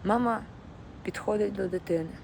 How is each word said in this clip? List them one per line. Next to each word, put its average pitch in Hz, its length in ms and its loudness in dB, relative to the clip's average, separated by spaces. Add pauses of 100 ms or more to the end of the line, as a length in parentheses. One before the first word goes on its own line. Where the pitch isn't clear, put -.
Мама 226 360 4 (640)
підходить 208 500 0
до 196 140 -2
дитини. 175 420 0 (140)